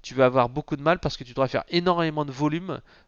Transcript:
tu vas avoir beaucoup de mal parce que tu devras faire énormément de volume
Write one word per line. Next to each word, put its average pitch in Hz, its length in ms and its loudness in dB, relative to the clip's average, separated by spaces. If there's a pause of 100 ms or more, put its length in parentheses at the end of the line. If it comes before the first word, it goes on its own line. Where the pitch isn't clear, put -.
tu - 120 -14
vas 127 120 6
avoir 127 220 4
beaucoup 147 280 -6
de 139 60 -6
mal 170 180 2
parce - 160 -4
que 139 80 -12
tu - 60 -20
devras 135 180 0
faire 120 200 -4
énormément 170 560 0
de 143 60 -8
volume 151 500 -2 (280)